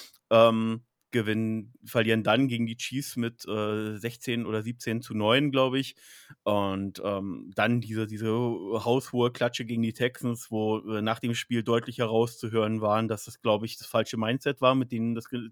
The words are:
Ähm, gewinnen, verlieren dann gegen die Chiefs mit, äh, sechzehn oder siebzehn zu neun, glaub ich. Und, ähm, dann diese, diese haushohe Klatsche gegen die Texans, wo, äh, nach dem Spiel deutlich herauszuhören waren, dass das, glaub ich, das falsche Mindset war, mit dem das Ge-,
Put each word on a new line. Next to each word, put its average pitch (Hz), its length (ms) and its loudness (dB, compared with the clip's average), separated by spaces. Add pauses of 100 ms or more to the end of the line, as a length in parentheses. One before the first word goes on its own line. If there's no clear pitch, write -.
(300)
Ähm, 113 540 6 (300)
gewinnen, 110 600 0 (100)
verlieren 110 400 2
dann 117 240 4
gegen 117 180 0
die 113 120 -6
Chiefs - 400 -8
mit, 117 280 -4
äh, 107 520 -4
sechzehn 117 480 -6
oder 107 160 -2
siebzehn 117 400 -6
zu - 120 -10
neun, 117 380 2
glaub 131 220 2
ich. 135 240 -4 (460)
Und, 98 600 0
ähm, 98 500 -6
dann 117 280 2
diese, 107 260 -4
diese 107 240 -4
haushohe 117 1000 0
Klatsche 120 360 -2
gegen 117 160 -4
die 113 100 0
Texans, 123 600 -4
wo, 107 280 0
äh, 104 220 -4
nach 110 180 -2
dem 117 160 -2
Spiel 117 280 -2
deutlich 117 340 0
herauszuhören 113 800 0
waren, 107 300 2
dass 107 160 -6
das, - 160 -18
glaub 107 240 2
ich, - 120 -8
das - 100 -16
falsche 113 280 0
Mindset 120 460 -2
war, 131 120 6
mit 127 200 0
dem 117 200 0
das 113 140 -8
Ge-, 120 240 -8